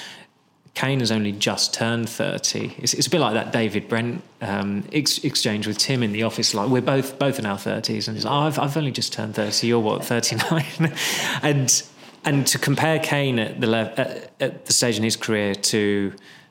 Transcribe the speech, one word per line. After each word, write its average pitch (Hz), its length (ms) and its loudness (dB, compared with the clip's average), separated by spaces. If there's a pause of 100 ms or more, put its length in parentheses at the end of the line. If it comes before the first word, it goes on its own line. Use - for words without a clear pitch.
(720)
Kane 135 280 0
has 113 100 2
only 104 220 0
just 104 400 0
turned 117 340 0
thirty. 107 720 -4
It's, - 160 0
it's 139 140 0
a - 20 -8
bit 180 100 4
like 113 140 2
that 110 180 -2
David 104 380 0
Brent, 120 340 -2 (160)
um, 101 540 -2
ex-, 143 240 0
exchange 107 500 0
with 107 100 -2
Tim 131 240 2
in 107 120 0
the 110 100 0
office. 113 300 0
Like, 107 160 0
"We're 127 120 4
both, 135 380 0
both - 200 2
in 110 60 -4
our 101 120 -2
thirties," 107 500 -4
and 110 80 -6
he's 107 80 -4
like, 117 100 0
"Oh, 147 140 2
I've, 143 100 0
I've 143 200 0
only 147 140 0
just - 200 -4
turned 110 240 -6
thirty. 107 320 0
You're 117 120 4
what, 107 260 0
thirty-nine?" 139 880 0 (240)
<laughs> - 260 -2
And, 143 400 2 (400)
and 143 240 2
to - 100 2
compare 151 420 2
Kane 139 380 0
at 110 220 -2
the 123 80 2
le-, 110 300 0
at, - 420 -4
at - 260 -4
the - 60 -6
stage 117 260 2
in 110 60 0
his 110 140 2
career 104 380 0
to 101 580 2 (380)